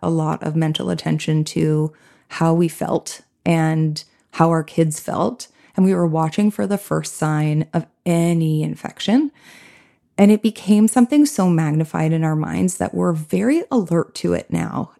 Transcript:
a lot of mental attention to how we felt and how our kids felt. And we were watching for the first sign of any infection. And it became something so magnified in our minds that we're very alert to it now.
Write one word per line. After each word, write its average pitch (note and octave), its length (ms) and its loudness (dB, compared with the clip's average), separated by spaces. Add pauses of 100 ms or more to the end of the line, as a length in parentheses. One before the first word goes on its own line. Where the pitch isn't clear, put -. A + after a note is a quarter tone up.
a F3 80 -2
lot D#3+ 340 -2
of D3+ 120 -4
mental D#3+ 340 0
attention D#3 540 0
to D#3 500 0 (360)
how E3 240 0
we E3+ 140 2
felt - 540 -6 (240)
and D#3+ 580 0 (280)
how E3 180 2
our D#3+ 140 0
kids D#3+ 360 -2
felt. - 480 -6 (300)
And F#3+ 80 4
we F#3+ 80 2
were F3 140 0
watching D#3+ 440 0
for G#3 140 -4
the G3 120 -2
first D#3 380 -6
sign D3+ 560 0
of E3 140 -4 (200)
any E3 580 0
infection. A#3+ 680 -2 (840)
And G3+ 140 6
it G#3+ 100 2
became G#3+ 460 2
something B3+ 380 4
so F#3+ 240 0
magnified D#3+ 640 0
in D#3+ 100 0
our D#3 140 0
minds F3+ 400 -2
that F#3 180 -4
we're F3+ 160 0
very F#3+ 580 0
alert E3+ 460 0
to E3+ 180 -2
it - 160 -4
now. - 500 -4